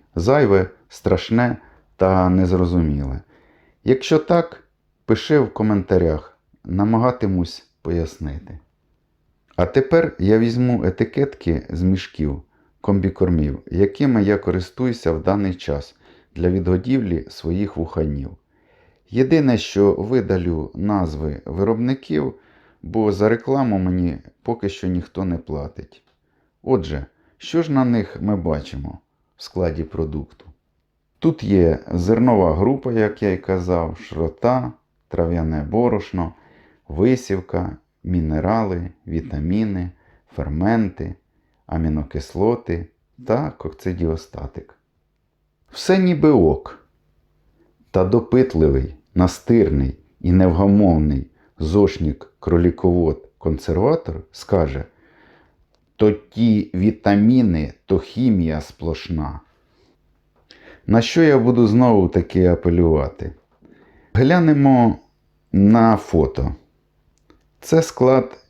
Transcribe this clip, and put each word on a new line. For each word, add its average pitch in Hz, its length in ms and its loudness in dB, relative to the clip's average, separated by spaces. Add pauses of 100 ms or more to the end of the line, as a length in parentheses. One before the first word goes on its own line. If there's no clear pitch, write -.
(160)
зайве, 98 540 2 (200)
страшне 113 680 0 (380)
та 92 340 2
незрозуміле? 87 920 0 (600)
Якщо 131 360 2
так, - 440 -2 (420)
пиши 147 340 0
в 110 140 -2
коментарях, 92 840 -2 (280)
намагатимусь 107 1000 -2 (140)
пояснити. 78 800 -8 (960)
А 90 100 2
тепер 147 540 0
я 107 200 4
візьму 120 440 0
етикетки 113 840 -4
з 82 120 -6
мішків 80 600 -2 (400)
комбікормів, 90 800 0 (120)
якими 104 520 0
я 101 140 2
користуюся 92 720 -4
в 80 120 -4
даний 98 300 0
час 71 420 -8 (400)
для 87 140 0
відгодівлі 92 800 -2
своїх 92 480 -6
вуханів. 78 520 -6 (800)
Єдине, 135 480 2
що 101 360 2
видалю 92 800 -4
назви 78 720 -4
виробників, 123 880 -4 (480)
бо 107 300 -2
за 101 180 2
рекламу 120 480 -2
мені 90 400 -2 (260)
поки 113 260 -4
що 95 180 -10
ніхто 90 380 -6
не 87 120 -4
платить. - 640 -14 (600)
Отже, 76 420 -4 (320)
що - 260 -4
ж 156 80 -6
на 135 140 2
них 117 360 -2
ми 104 140 -2
бачимо 73 640 -6 (380)
в - 60 -20
складі 80 400 -4
продукту? 76 640 -10 (720)
Тут 156 240 -2
є 90 360 4 (120)
зернова 98 640 2
група, 127 360 0
як 107 320 -2
я 104 60 2
й 92 80 -2
казав, 87 600 -2
шрота, 120 760 -4 (360)
трав'яне 80 560 -2
борошно, 95 680 -2 (540)
висівка, 92 920 -2 (260)
мінерали, 87 840 -2 (180)
вітаміни, 87 840 -6 (440)
ферменти, 90 800 -4 (500)
амінокислоти 82 1200 -4 (400)
та 131 240 -2
кокцидіостатик. - 1200 -8 (960)
Все - 260 0
ніби 170 340 4
ок. 87 480 2 (1120)
Та 92 140 2
допитливий, 90 920 2 (200)
настирний 87 800 2 (240)
і 90 100 0
невгамовний 90 1000 4 (280)
зошнік-кроліковод-консерватор 85 2500 -2 (100)
скаже: 76 520 -2 (1120)
«То 107 160 4
ті 107 600 0
вітаміни, 101 1000 2 (120)
то 95 140 0
хімія 92 640 -2
сплошна». 76 800 -8 (1500)
На 113 140 4
що 165 220 2
я 143 160 6
буду 117 280 4
знову 110 400 4
таки 90 380 0
апелювати? 85 840 0 (800)
Глянемо 139 840 4 (540)
на 110 460 6
фото. 67 580 -2 (1080)
Це 160 200 2
склад 131 560 2 (120)